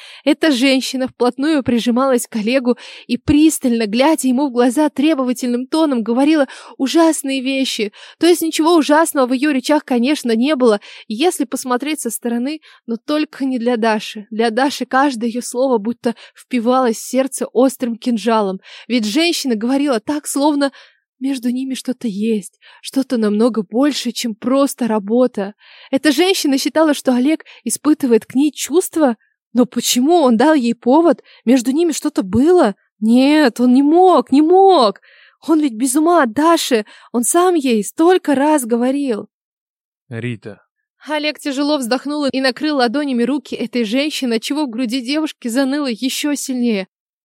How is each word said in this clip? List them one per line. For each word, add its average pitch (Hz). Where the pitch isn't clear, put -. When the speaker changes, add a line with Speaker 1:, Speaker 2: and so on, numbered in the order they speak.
Speaker 1:
Эта 311
женщина 262
вплотную 262
прижималась 247
к -
Олегу 240
и, 247
пристально 269
глядя 262
ему 262
в 254
глаза, 247
требовательным 254
тоном 294
говорила 277
ужасные 269
вещи. 254
То 330
есть 349
ничего 320
ужасного 294
в 240
её 269
речах, 294
конечно, 254
не 247
было, 247
если 277
посмотреть 262
со 233
стороны, 247
но 233
только 302
не 262
для 240
Даши. 214
Для 226
Даши 254
каждое 254
её 233
слово 247
будто 233
впивалось 247
в -
сердце 262
острым 240
кинжалом. 214
Ведь 226
женщина 277
говорила 262
так, 294
словно... 285
Между 254
ними 262
что-то 247
есть, 208
что-то -
намного 214
больше, 247
чем 226
просто 269
работа. 214
Эта 277
женщина 294
считала, 311
что 254
Олег 269
испытывает 240
к -
ней 285
чувства. 294
Но 240
почему 262
он 247
дал 302
ей 233
повод? 254
Между 247
ними 320
что-то 294
было? 254
Нет, 254
он 247
не 277
мог, 330
не 285
мог. 349
Он 311
ведь 269
без 240
ума 311
от 226
Даши. 294
Он 240
сам 349
ей 247
столько 339
раз 285
говорил. 240
Speaker 2:
Рита. 113
Speaker 1:
Олег 302
тяжело 285
вздохнул 269
и 262
накрыл 269
ладонями 247
руки 254
этой 247
женщины, 262
отчего 285
в 254
груди 247
девушки 285
заныло 269
ещё 254
сильнее. 240